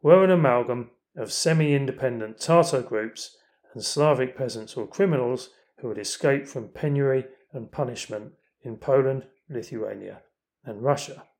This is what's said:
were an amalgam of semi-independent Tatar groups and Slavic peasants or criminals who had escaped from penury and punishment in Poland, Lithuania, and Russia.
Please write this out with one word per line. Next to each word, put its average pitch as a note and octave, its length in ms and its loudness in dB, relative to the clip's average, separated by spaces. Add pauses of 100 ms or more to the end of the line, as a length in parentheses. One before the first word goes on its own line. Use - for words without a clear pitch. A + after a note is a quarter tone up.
were F3 200 10
an F#3+ 60 6
amalgam B2 640 2 (240)
of A#2 160 -8
semi-independent C3+ 1080 0
Tatar D#3+ 400 4
groups A2+ 560 -6 (360)
and A2 100 -14
Slavic C3+ 540 0
peasants A2+ 380 -8
or A2+ 100 -8
criminals B2+ 680 -2 (280)
who B2+ 80 -10
had G#2 100 -6
escaped C#3 520 -2
from A2 180 -10
penury C#3 580 -2 (280)
and A#2 180 -14
punishment A#2+ 640 -8 (280)
in A#2 140 -12
Poland, C3+ 500 0 (240)
Lithuania, G#2 720 -10 (440)
and G#2+ 180 -12
Russia. C#3+ 400 -4 (160)